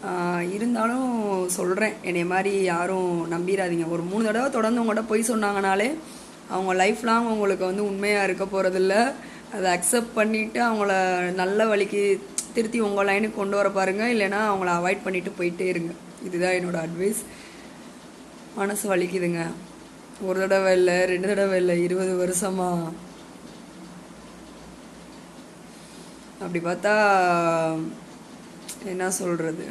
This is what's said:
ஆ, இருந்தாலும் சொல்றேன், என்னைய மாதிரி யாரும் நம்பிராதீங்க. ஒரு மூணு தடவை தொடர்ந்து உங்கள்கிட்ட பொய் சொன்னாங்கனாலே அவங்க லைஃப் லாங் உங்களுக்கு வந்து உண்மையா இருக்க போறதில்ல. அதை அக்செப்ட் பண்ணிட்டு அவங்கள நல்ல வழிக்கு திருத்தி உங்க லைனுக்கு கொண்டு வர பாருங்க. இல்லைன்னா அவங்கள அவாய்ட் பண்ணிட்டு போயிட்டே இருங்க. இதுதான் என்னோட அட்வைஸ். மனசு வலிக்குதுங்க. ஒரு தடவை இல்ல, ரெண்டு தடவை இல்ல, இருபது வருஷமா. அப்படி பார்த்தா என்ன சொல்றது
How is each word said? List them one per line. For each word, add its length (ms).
ஆ, 380
இருந்தாலும் 1040
சொல்றேன், 440
என்னைய 240
மாதிரி 360
யாரும் 680
நம்பிராதீங்க. 600
ஒரு 120
மூணு 220
தடவை 260
தொடர்ந்து 320
உங்கள்கிட்ட 260
பொய் 200
சொன்னாங்கனாலே 680
அவங்க 240
லைஃப் 280
லாங் 240
உங்களுக்கு 380
வந்து 220
உண்மையா 380
இருக்க 200
போறதில்ல. 680
அதை 260
அக்செப்ட் 360
பண்ணிட்டு 480
அவங்கள 580
நல்ல 340
வழிக்கு 560
திருத்தி 260
உங்க 240
லைனுக்கு 300
கொண்டு 220
வர 140
பாருங்க. 360
இல்லைன்னா 340
அவங்கள 300
அவாய்ட் 340
பண்ணிட்டு 340
போயிட்டே 220
இருங்க. 320
இதுதான் 280
என்னோட 360
அட்வைஸ். 280
மனசு 400
வலிக்குதுங்க. 500
ஒரு 180
தடவை 360
இல்ல, 300
ரெண்டு 200
தடவை 300
இல்ல, 180
இருபது 520
வருஷமா. 640
அப்படி 240
பார்த்தா 320
என்ன 260
சொல்றது 600